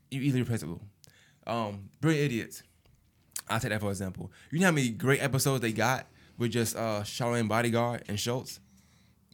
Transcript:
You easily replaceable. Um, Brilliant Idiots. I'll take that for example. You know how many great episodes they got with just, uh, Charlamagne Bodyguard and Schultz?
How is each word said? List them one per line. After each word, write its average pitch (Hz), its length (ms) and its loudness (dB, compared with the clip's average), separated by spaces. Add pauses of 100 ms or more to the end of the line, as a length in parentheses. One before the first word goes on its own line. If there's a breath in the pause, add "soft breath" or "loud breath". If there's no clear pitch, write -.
(100)
You 135 100 -4
easily 127 220 2
replaceable. 107 380 -4 (680 soft breath)
Um, 104 440 -4 (100)
Brilliant 147 260 4
Idiots. 117 360 -4 (840)
I'll 110 120 0
take 120 100 -2
that 104 100 0
for 101 100 -2
example. 92 420 -6 (180 loud breath)
You 156 100 0
know 196 60 6
how 180 60 6
many 151 180 4
great 113 320 2
episodes 131 380 2
they 113 120 0
got 113 340 2 (320 soft breath)
with 117 140 0
just, 117 240 0
uh, 107 260 -2
Charlamagne 120 460 0
Bodyguard 117 600 2
and 104 100 -4
Schultz? 120 400 -4 (760 soft breath)